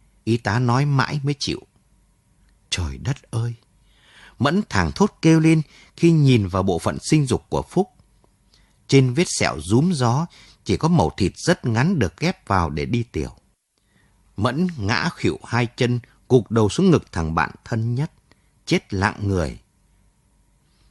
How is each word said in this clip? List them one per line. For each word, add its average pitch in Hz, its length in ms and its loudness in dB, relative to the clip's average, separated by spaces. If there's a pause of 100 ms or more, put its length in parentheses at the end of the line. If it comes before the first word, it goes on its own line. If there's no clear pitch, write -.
(240)
Y 117 140 0
tá 107 220 -2
nói 127 260 0
mãi 143 380 0
mới 143 160 -4
chịu. - 220 -6 (1080)
Trời 71 280 -6
đất 92 340 -8
ơi! 117 220 -4 (880)
Mẫn 143 300 0
thảng 85 220 -2
thốt - 300 -2
kêu 160 180 4
lên 160 220 4 (360)
khi 170 140 4
nhìn 131 360 4
vào 92 160 0
bộ 92 160 0
phận 80 180 -4 (120)
sinh 151 160 2
dục 104 240 -2
của 73 120 -2
Phúc. - 280 -2 (1000)
Trên 131 260 4
vết 165 140 0
sẹo - 320 -2
rúm 117 320 2
gió, 131 340 0 (380)
chỉ 92 140 0
có 156 100 -2
mẩu 117 300 2
thịt 90 180 0
rất - 300 -2
ngắn 139 340 0
được 95 200 -2
ghép - 280 -4
vào 90 220 0
để 73 160 -6
đi 117 180 -2
tiểu. 73 320 -8 (1040)
Mẫn 123 300 -2 (100)
ngã 104 320 -2
khuỵu - 380 -4
hai 120 180 -2
chân, 120 340 -2 (300)
gục 123 220 2
đầu 107 180 4
xuống 180 220 2
ngực - 200 0
thằng 80 240 -4
bạn 80 160 0 (120)
thân 117 320 -4
nhất, 143 160 -4 (540)
chết - 280 -4
lặng 98 340 0
người. 80 320 -2 (1300)